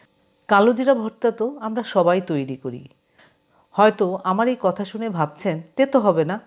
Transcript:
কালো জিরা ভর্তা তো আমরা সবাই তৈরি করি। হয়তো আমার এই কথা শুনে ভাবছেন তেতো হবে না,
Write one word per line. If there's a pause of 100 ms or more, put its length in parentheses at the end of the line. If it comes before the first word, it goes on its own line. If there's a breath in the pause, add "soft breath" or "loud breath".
(480 soft breath)
কালো
জিরা
ভর্তা
তো
আমরা
সবাই
তৈরি
করি। (800 soft breath)
হয়তো
আমার
এই
কথা
শুনে
ভাবছেন (160)
তেতো
হবে
না,